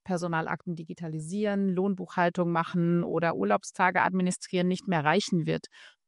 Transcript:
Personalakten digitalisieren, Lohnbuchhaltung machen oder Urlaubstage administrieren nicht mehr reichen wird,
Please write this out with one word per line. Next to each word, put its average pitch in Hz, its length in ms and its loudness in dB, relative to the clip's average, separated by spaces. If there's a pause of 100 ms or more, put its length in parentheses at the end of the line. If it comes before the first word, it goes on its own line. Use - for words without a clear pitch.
Personalakten 170 720 -2
digitalisieren, 175 960 -4
Lohnbuchhaltung 180 840 0
machen 170 520 2
oder 165 320 0
Urlaubstage 190 680 0
administrieren 180 680 0
nicht 180 200 -2
mehr 165 180 0
reichen 170 400 2
wird, 160 220 -4 (400)